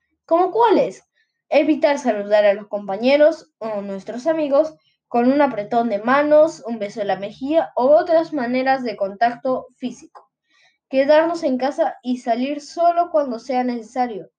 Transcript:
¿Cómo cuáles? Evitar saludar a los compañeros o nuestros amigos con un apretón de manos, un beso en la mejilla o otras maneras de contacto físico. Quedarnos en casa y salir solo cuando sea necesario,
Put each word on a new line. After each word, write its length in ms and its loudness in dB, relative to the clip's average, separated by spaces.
¿Cómo 280 2
cuáles? 500 2
Evitar 500 2
saludar 460 0
a 100 4
los 140 -12
compañeros 880 0
o 240 -8
nuestros 460 -10
amigos 460 0
con 220 2
un 120 4
apretón 460 -2
de 100 -2
manos, 680 2
un 120 -8
beso 220 -8
en 80 -6
la 80 0
mejilla 580 -4
o 140 0
otras 440 2
maneras 520 -2
de 120 -6
contacto 680 -4
físico. 540 -14
Quedarnos 540 2
en 160 -2
casa 440 -2
y 160 -4
salir 420 -4
solo 500 0
cuando 300 -2
sea 240 -4
necesario, 760 -6